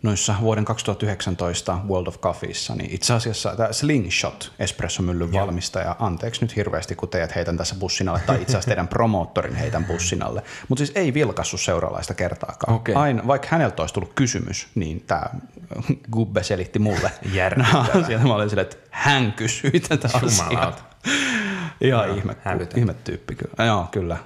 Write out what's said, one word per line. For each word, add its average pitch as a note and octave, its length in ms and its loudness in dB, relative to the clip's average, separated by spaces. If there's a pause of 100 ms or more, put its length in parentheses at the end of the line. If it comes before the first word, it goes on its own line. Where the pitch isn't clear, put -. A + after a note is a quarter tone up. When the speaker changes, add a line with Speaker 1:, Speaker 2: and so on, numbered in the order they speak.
Speaker 1:
noissa G#2+ 380 2
vuoden A2 240 2
kaksituhatta A2 420 -2
yhdeksäntoista F2+ 720 -2 (100)
World F#2 180 0
of F2 140 -10
Coffeeissa, - 540 -4
niin - 200 -6
itse G#2+ 200 2
asiassa A2+ 420 -2
tää A2 160 0
Slingshot A2 840 0
espressomyllyn F2+ 760 -2
Speaker 2:
Joo. G2 80 2
Speaker 1:
valmistaja, F2 580 -2
anteeksi A2 420 -2
nyt A#2 160 0
hirveästi, G2 380 -2
kun F2+ 140 -6
teidät E2 260 -2
heitän E2+ 220 0
tässä F2 180 -4
bussin F#2+ 340 -2
alle, F2 180 0
tai - 100 4
itse A#2+ 160 -2
asiassa G#2 160 0
teidän F#2 200 0
promoottorin G#2 640 2
heitän - 300 -2
bussin F2+ 380 -2
alle, - 200 -4 (260)
mut B2+ 100 2
siis C#3+ 160 0
ei E3+ 200 2
vilkassut G#2+ 460 0
seuralaista - 540 0
kertaakaan. - 600 0
Speaker 2:
Okei. A2+ 180 0
Speaker 1:
Aina, C3+ 320 2
vaikka C3+ 240 0
häneltä D3 320 2
olisi - 120 -2
tullut F#2 200 -4
kysymys, A#2 600 0
niin D#2+ 320 -2
tää - 280 0 (800)
gubbe G#2+ 300 2
selitti F#2 360 -2
mulle G#2 320 2 (140)
Speaker 2:
<laughs> G2 80 -4
Järkyttävää. A2 600 4
Speaker 1:
nämä F3 120 6
asiat. A#2+ 180 2
Mä B2+ 120 6
olin G#2 160 2
silleen, G2 160 2
että - 100 -16 (140)
hän C3 420 2
kysyi B2+ 560 0
tätä D3 200 0 (140)
Speaker 2:
Jumalauta. F2 600 0 (240)
Speaker 1:
asiaa. C#4 160 0 (580)
Ihan A#2+ 280 4
Speaker 2:
Joo, G2 80 0
Speaker 1:
ihme, G2+ 280 -4
Speaker 2:
hävytöntä. A2 340 -2
Speaker 1:
ihme A#2 160 2 (100)
tyyppi - 300 -8
kyllä. - 320 -2
Joo, G2 240 2
kyllä. E2+ 360 -2